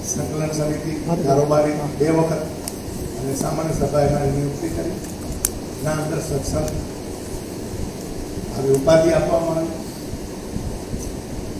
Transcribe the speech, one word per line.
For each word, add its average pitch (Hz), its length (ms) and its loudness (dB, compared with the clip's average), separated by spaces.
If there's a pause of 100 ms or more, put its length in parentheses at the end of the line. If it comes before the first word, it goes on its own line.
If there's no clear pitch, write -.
સંકલન 151 500 -2
સમિતિ, 151 380 0 (340)
કારોબારી 151 500 6 (240)
બે 147 120 6
વખત 160 300 4 (760)
અને 135 220 -2
સામાન્ય 156 380 0
સભાએ 143 360 4
મારી 139 240 2
નિયુક્તિ 143 340 0
કરી. - 280 -2 (760)
જ્ઞાન 151 340 0
દર્શક 147 380 -2
સંત 156 240 0 (1800)
આવી 135 240 2
ઉપાધિ 160 380 6
આપવામાં 320 460 2
આવી - 160 -2 (1800)